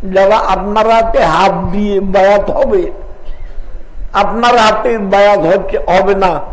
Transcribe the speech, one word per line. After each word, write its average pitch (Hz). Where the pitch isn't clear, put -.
যারা 196
আপনার 208
হাতে 226
হাত 180
দিয়ে 202
বায়াত 196
হবে, 190
আপনার 226
হাতে 214
বায়াত 202
হচ্ছে, 180
হবে 190
না 185